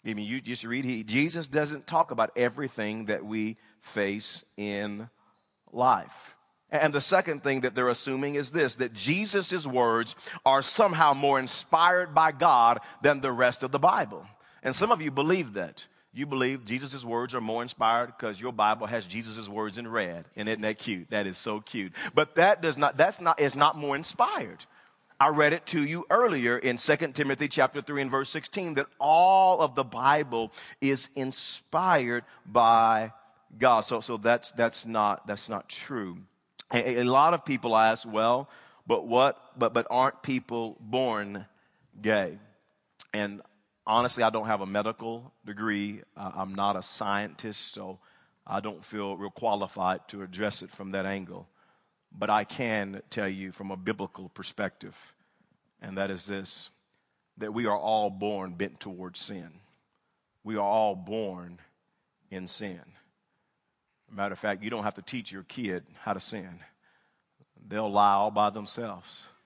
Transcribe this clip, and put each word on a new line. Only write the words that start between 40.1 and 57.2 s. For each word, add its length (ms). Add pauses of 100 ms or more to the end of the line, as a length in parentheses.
people 580
born 680 (540)
gay?" 380 (720)
And 300 (440)
honestly, 380
I 60
don't 160
have 140
a 60
medical 680 (120)
degree. 580 (140)
Uh, 180
I'm 220
not 180
a 80
scientist, 920
so 260 (440)
I 140
don't 260
feel 320
real 140
qualified 800
to 140
address 400
it 80
from 220
that 140
angle. 420 (680)
But 140
I 160
can 640
tell 200
you 240
from 180
a 60
biblical 520
perspective, 840 (640)
and 160
that 140
is 160
this, 420 (720)